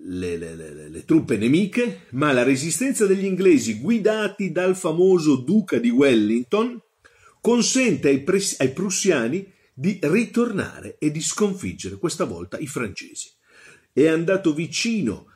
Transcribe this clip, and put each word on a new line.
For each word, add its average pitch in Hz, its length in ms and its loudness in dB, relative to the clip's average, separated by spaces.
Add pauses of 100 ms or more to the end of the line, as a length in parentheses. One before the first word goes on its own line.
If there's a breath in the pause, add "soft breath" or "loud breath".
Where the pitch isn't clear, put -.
le, 90 320 -6
le, 82 160 -12
le, 78 180 -16
le, 76 160 -18
le 78 160 -16
truppe 156 320 2
nemiche, 185 760 0
ma 143 200 0
la 123 100 4
resistenza 160 600 0
degli 190 220 2
inglesi, 151 540 4
guidati 208 720 -2
dal 185 260 0
famoso 170 600 4
duca 139 420 0
di 120 120 2
Wellington, 127 880 2 (640 soft breath)
consente 226 680 2
ai 139 140 2
pres-, - 380 -2
ai 131 120 2
prussiani 180 760 -2 (280 soft breath)
di 175 280 -2
ritornare 196 960 -2
e 151 120 0
di 156 100 -6
sconfiggere 101 800 -4
questa 170 260 -4
volta 90 320 -10
i 120 100 -8
francesi. - 600 -10 (640 soft breath)
È 143 140 4
andato 165 480 2
vicino 160 800 -4